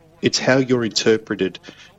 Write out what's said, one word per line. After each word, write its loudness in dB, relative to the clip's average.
It's 0
how 2
you're 0
interpreted -2